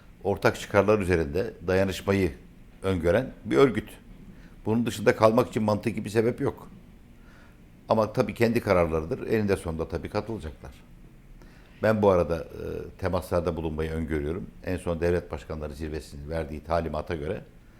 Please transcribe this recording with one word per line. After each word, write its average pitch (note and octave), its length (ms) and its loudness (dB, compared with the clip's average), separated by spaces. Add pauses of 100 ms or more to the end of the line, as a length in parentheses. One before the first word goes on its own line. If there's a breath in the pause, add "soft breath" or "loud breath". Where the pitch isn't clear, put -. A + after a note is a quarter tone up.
(240 loud breath)
ortak G2 360 2
çıkarlar G#2 380 4
üzerinde E2+ 560 0 (120)
dayanışmayı F#2+ 680 2 (500)
öngören F#2+ 500 2 (120)
bir A#2 120 0
örgüt. B2 320 4 (760 loud breath)
Bunun A2+ 200 2
dışında G#2+ 300 2
kalmak A2+ 320 6
için A2+ 140 -2
mantıki G#2 420 0
bir G#2+ 60 -8
sebep A2+ 300 2
yok. - 280 -4 (1200 loud breath)
Ama A2 240 2
tabii G#2 220 0
kendi A#2 260 2
kararlarıdır. E2+ 680 2
Eninde G#2 300 2
sonunda D#2+ 320 -6
tabii F2 200 -6
katılacaklar. G#2 640 -8 (1080 loud breath)
Ben G#2+ 200 4
bu G2+ 80 6
arada, E2 280 2
e, D#2 260 -12 (340)
temaslarda F2+ 580 0
bulunmayı D#2+ 340 -4
öngörüyorum. D#2+ 560 -4 (180)
En F#2 120 -4
son E2+ 240 -4
devlet F2 300 0
başkanları D2+ 440 -8
zirvesinin D2 560 -10
verdiği D#2 300 -6
talimata E2 560 -2
göre D#2+ 260 -6 (380 loud breath)